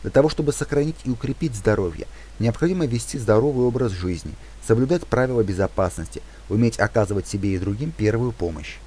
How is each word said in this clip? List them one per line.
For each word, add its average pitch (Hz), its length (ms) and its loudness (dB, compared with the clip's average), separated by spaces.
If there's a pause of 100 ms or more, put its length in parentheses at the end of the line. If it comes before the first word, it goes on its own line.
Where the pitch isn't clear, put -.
Для 117 60 -4
того, 143 180 6
чтобы 147 240 0
сохранить 147 500 -2
и 131 60 -4
укрепить 127 460 -4
здоровье, 98 500 0 (320)
необходимо 160 480 2
вести 117 320 -4
здоровый 123 480 4
образ 123 260 2
жизни, 90 440 -4 (280)
соблюдать 135 440 2
правила 123 360 2
безопасности, 92 760 0 (260)
уметь 113 320 2
оказывать 104 480 0
себе 98 280 0
и - 20 -2
другим 104 340 -2
первую 113 400 0
помощь. 82 560 -6